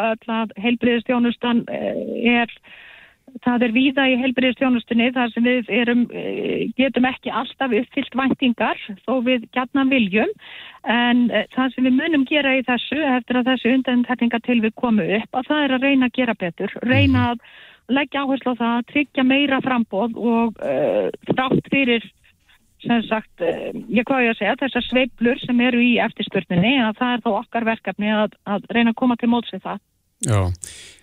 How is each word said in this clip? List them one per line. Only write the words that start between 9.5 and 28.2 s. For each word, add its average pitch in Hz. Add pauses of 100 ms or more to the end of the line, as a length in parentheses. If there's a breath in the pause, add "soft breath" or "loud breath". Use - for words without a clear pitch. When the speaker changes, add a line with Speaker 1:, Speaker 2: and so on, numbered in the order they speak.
Speaker 1:
gjarnan 262
viljum, 240 (520 loud breath)
en, 240
eh, 208
það 262
sem 254
við 254
munum 294
gera 277
í 262
þessu, 247 (180)
eftir 240
að 254
þessi 240
undantekningatilvik 240
komu 220 (120)
upp, 220
að 254
það 302
er 262
að 247
reyna 269
að 240
gera 240
betur, 185 (120)
reyna 262
Speaker 2:
Mhm. 240
Speaker 1:
að 240 (500 loud breath)
leggja 277
áherslu 262
á 233
það, 233
að 240
tryggja 285
meira 269
framboð 233
og, 233
eh, 131 (160)
þrátt -
fyrir, 240 (800 soft breath)
sem 233
sagt, 220 (100)
eh, -
ég, 214
hvað 269
á 247
ég 226
að 226
segja, 214
þessar 247
sveiflur 240
sem 240
eru 247
í 240
eftirspurninni, 202
að 220
það 247
er 240
þá 233 (140)
okkar 233
verkefni 208
að, 214 (140)